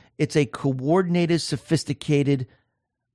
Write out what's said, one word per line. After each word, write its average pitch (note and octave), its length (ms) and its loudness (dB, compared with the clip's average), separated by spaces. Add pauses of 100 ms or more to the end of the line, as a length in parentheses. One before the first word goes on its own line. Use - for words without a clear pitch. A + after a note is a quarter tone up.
(180)
It's D3+ 180 -2
a D3+ 120 4
coordinated, E3 960 0
sophisticated C#3+ 1040 -2 (680)